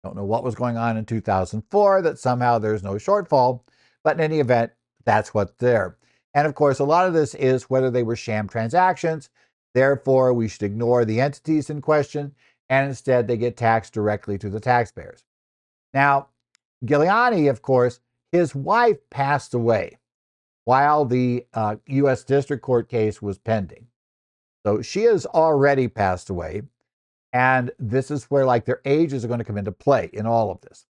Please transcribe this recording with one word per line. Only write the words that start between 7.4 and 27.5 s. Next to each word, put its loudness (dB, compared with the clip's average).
whether 0
they 0
were -4
sham -6
transactions. -2
Therefore, 2
we -2
should -8
ignore 0
the -2
entities -2
in -8
question, -2
and 0
instead 0
they -2
get -4
taxed 0
directly -4
to -8
the -8
taxpayers. -4
Now, 2
Giuliani, 2
of -2
course, 0
his 0
wife 2
passed -4
away 0
while 2
the, 0
uh, -2
U 2
S -2
District -2
Court 0
case -2
was -6
pending. -6
So 0
she -4
has 4
already 2
passed -2
away, -6
and 2